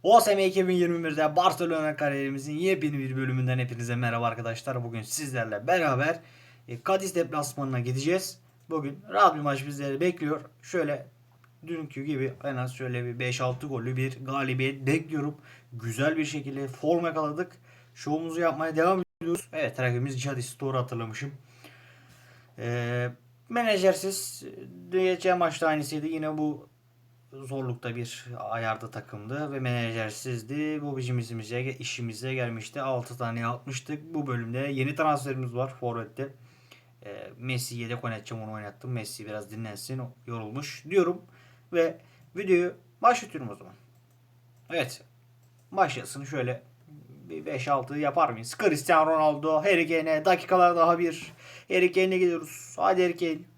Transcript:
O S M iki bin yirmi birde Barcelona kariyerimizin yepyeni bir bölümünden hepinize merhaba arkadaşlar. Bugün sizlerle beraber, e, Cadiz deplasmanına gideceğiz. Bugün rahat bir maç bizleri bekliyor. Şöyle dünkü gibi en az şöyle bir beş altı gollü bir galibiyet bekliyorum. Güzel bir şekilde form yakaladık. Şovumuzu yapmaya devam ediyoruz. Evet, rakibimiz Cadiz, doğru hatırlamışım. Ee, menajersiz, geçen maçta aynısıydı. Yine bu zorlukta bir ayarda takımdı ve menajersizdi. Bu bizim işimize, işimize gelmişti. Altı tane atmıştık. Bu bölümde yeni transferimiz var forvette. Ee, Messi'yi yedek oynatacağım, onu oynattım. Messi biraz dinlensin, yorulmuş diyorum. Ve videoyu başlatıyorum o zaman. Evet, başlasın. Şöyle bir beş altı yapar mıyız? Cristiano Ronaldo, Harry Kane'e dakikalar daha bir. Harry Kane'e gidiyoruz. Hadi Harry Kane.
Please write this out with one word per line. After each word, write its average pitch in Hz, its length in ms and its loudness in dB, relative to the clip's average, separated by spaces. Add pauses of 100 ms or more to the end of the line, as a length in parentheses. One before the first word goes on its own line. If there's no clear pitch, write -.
O 226 120 12
S 214 140 4
M 196 120 4
iki 185 220 4
bin 185 60 4
yirmi 170 300 2
birde 151 320 2
Barcelona 170 600 2
kariyerimizin 139 560 -2
yepyeni 151 460 0
bir 131 180 -2
bölümünden 127 420 0
hepinize 120 380 -2
merhaba 120 300 0
arkadaşlar. 117 580 -4
Bugün 117 180 -6
sizlerle 117 640 -4
beraber, 160 540 2 (480)
e, 120 180 -8
Cadiz 190 280 0
deplasmanına 143 680 -2
gideceğiz. 139 600 0 (300)
Bugün 151 300 -4 (100)
rahat 185 240 6
bir 151 60 -4
maç 139 260 -2
bizleri 139 340 -4
bekliyor. 160 400 0 (220)
Şöyle 147 440 -2 (600)
dünkü 156 380 -8
gibi 135 280 -2 (120)
en 139 120 -4
az 127 180 -4
şöyle 123 300 -4
bir 120 140 -6
beş 123 220 -2
altı 127 260 0
gollü 127 300 -4
bir 131 280 -2
galibiyet 135 600 -2
bekliyorum. 151 500 0 (360)
Güzel 123 440 0
bir 156 80 0
şekilde 139 440 -6
form 165 360 0
yakaladık. 156 520 -2 (380)
Şovumuzu 160 460 -4
yapmaya 160 360 0
devam 185 260 4 (180)
ediyoruz. 165 320 -4
Evet, 131 280 -2
rakibimiz 127 420 0
Cadiz, 135 380 -6
doğru 135 180 0
hatırlamışım. 123 540 -6 (1300)
Ee, 120 500 -2 (400)
menajersiz, 196 960 0 (460)
geçen 185 480 2
maçta 165 300 2
aynısıydı. 151 380 -2
Yine 156 320 -4
bu 151 300 -2 (640)
zorlukta 127 640 -6
bir 120 300 -10 (120)
ayarda 110 520 -4
takımdı 123 640 -8
ve 139 80 -4
menajersizdi. 120 1200 -4
Bu 143 140 -4
bizim 123 220 -2
işimize, 113 440 -4
işimize 123 720 -6
gelmişti. 117 480 -4
Altı 127 360 -4
tane 117 280 -4
atmıştık. 147 680 -6
Bu 151 120 -2
bölümde 120 320 -2
yeni 139 360 -2
transferimiz 135 600 0
var 131 200 -2
forvette. 120 600 -6 (680)
Ee, - 340 -14
Messi'yi 123 420 -6
yedek 117 240 -6
oynatacağım, 113 380 -8
onu 107 100 -10
oynattım. 107 400 -10
Messi 110 340 -8
biraz 107 240 -8
dinlensin, 110 520 -8 (240)
yorulmuş 117 640 -8
diyorum. 180 320 4 (500)
Ve 165 260 2 (380)
videoyu 180 380 4 (280)
başlatıyorum 165 480 2
o 98 40 -10
zaman. 92 200 -20 (960)
Evet, 170 320 -4 (680)
başlasın. 139 520 0
Şöyle 127 380 -2 (680)
bir 160 180 -10
beş 139 220 -4
altı 143 300 0
yapar 151 300 2
mıyız? 117 320 -8
Cristiano 160 500 6
Ronaldo, 156 460 4
Harry 170 320 4
Kane'e 160 360 2
dakikalar 175 520 6
daha 170 220 6
bir. 170 340 -2 (360)
Harry 180 240 6
Kane'e 185 260 4
gidiyoruz. 170 580 0
Hadi 185 260 4
Harry 175 140 2
Kane. 165 220 -2 (200)